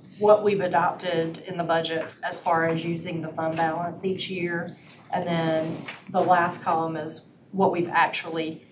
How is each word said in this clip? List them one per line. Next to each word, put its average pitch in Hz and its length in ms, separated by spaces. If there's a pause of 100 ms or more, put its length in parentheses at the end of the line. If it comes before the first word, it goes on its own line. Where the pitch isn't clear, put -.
(180)
what 208 260
we've 202 160
adopted 175 840
in 185 100
the 170 80
budget 165 420 (160)
as - 180
far 165 280
as 165 160
using 165 380
the 160 60
fund 160 280
balance 170 480
each 185 240
year. 170 480 (340)
And 180 160
then 165 580 (260)
the 185 100
last 175 420
column 165 340
is 156 340 (220)
what 190 200
we've 175 160
actually 165 840